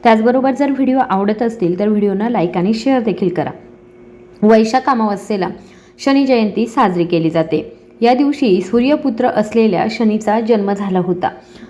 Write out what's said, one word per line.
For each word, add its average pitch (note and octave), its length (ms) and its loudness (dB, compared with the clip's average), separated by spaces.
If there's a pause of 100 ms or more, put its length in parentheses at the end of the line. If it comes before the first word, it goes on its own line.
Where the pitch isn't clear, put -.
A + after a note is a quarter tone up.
त्याचबरोबर B3 480 2
जर C#4 200 -2
व्हिडिओ C4 260 0 (120)
आवडत G3+ 320 -2
असतील, F#3 380 -2
तर G#3 80 0
व्हिडिओना G#3 420 0
लाईक F3+ 280 -2
आणि F#3+ 160 0
शेअर B3+ 260 0
देखील G3+ 300 -2
करा. D3 220 -4 (880)
वैशाख A3 460 4
अमावस्येला G#3 640 -2 (560)
शनी C#4 200 2
जयंती A3+ 420 0
साजरी F3+ 360 0
केली E3 260 0
जाते. D#3+ 480 -2 (240)
या A#3 120 4
दिवशी C4 480 2
सूर्यपुत्र B3+ 680 0
असलेल्या A3 640 0
शनीचा G#3+ 480 0
जन्म G#3+ 340 0
झाला G3 260 -2
होता. F3+ 300 -2 (400)